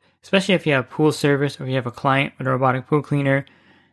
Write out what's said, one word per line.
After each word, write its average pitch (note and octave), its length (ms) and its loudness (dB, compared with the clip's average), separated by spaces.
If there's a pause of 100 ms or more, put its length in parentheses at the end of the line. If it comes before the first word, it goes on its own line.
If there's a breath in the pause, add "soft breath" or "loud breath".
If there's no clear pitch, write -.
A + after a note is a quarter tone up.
(220)
especially F#3+ 320 0
if D#3+ 120 0
you D3 80 2
have B2+ 160 -2
pool D3+ 220 2
service C#3+ 480 0
or C3+ 60 -10
you C3 80 -4
have B2 120 -2
a A#2 40 -6
client C3+ 480 0
with C3 80 -6
a C3 40 0
robotic B2+ 360 0
pool D3 160 0
cleaner, C#3 420 0 (480 soft breath)